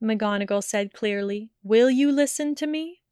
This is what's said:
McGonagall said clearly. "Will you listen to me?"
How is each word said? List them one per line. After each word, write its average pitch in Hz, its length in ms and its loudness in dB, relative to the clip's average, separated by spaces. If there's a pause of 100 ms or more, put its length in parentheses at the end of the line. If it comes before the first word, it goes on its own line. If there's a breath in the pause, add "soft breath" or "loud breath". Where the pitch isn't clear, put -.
McGonagall 208 640 0
said 202 300 -4
clearly. 202 560 -4 (120)
"Will 226 280 4
you 277 200 4
listen 285 440 0
to 302 120 -6
me?" 320 460 -6